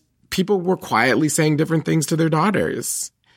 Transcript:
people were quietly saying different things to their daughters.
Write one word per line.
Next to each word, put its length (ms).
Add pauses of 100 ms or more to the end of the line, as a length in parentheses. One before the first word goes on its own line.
(300)
people 320
were 160
quietly 520
saying 280
different 280
things 220
to 80
their 140
daughters. 840 (260)